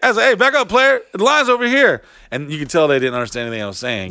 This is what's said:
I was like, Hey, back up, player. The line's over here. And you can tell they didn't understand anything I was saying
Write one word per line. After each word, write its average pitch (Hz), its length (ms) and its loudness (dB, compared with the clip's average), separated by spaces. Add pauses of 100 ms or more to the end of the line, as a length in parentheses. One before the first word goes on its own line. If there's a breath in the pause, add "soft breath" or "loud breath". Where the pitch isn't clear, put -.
I 233 60 2
was 220 80 2
like, 226 100 0
Hey, 262 80 4
back 254 180 2
up, 269 160 0
player. 254 320 2 (100)
The 190 120 -4
line's 269 260 2
over 247 180 0
here. 240 340 2 (300 soft breath)
And 143 200 -8
you 156 80 -8
can 147 80 -6
tell 156 200 2
they 139 120 2
didn't 127 160 -2
understand 120 320 -6
anything 113 160 -6
I 104 40 -6
was 98 100 -10
saying 110 320 -8